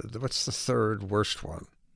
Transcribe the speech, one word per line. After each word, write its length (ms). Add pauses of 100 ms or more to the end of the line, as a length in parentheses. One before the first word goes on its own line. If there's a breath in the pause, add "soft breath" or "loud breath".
th-, 200
what's 220
the 80
third 580
worst 320
one? 240 (280)